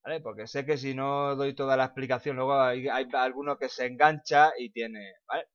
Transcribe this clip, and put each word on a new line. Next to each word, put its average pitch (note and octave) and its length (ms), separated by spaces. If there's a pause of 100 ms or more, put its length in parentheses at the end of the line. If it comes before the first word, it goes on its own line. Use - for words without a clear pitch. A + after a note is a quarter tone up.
¿vale? D#3 180
Porque A2 260
sé C#3 180
que D3 120
si C3+ 180
no C#3 400
doy C#3 180
toda C3+ 240
la C3 80
explicación, B2+ 520
luego C3+ 220
hay, B2+ 280
hay B2 260
alguno C3+ 460
que C3 100
se B2+ 160
engancha D3 720
y A#2+ 140
tiene, G#2+ 420 (140)
¿vale? B2+ 280